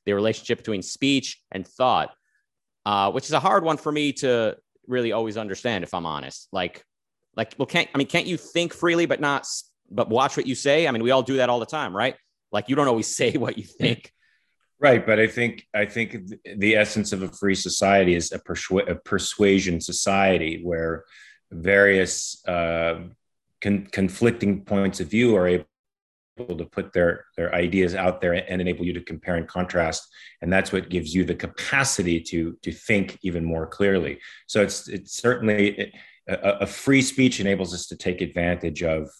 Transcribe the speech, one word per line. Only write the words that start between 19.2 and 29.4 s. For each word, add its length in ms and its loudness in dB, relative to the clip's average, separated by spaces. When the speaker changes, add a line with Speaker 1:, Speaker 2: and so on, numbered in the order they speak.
Speaker 2:
society 840 0
where 440 -4
various, 960 2
uh, 540 -2
con-, 300 0
conflicting 760 0
points 340 0
of 100 -8
view 280 4
are 100 4
able 1120 -6
to 80 -8
put 260 -10
their, 340 -4
their 180 -4
ideas 400 0
out 240 -2
there 140 0
and 260 -4
enable 260 -4
you 60 -2
to 100 -8
compare 340 -8
and 120 -4